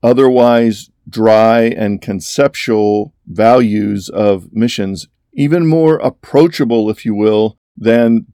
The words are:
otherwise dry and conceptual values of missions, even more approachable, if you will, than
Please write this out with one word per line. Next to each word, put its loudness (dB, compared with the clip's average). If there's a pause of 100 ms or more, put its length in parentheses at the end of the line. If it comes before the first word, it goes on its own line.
otherwise 2 (180)
dry 2
and -2
conceptual -2 (140)
values 0
of -2
missions, -6 (240)
even -2
more 2
approachable, 0
if -10
you -4
will, 0 (220)
than 0